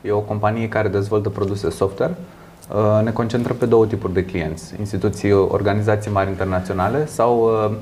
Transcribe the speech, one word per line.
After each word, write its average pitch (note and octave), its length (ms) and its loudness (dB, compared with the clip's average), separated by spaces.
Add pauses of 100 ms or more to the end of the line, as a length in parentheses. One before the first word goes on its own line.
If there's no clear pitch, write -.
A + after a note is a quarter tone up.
E G2 80 -4
o G#2 100 2
companie G#2+ 480 -2
care A2 200 0
dezvoltă G2+ 400 0
produse G2+ 420 -2
software. B2+ 460 -2 (580)
Uh, G#2+ 300 4
ne A2+ 60 0
concentrăm A#2+ 460 -2
pe C#3 100 0
două A2+ 200 6
tipuri G2 260 -4
de F2+ 120 0
clienți, D#2+ 540 -6
instituții, G2+ 540 -2
organizații G2+ 800 2
mari G2 200 0
internaționale F#2+ 760 -2
sau, A#2+ 360 2
uh, A2 400 2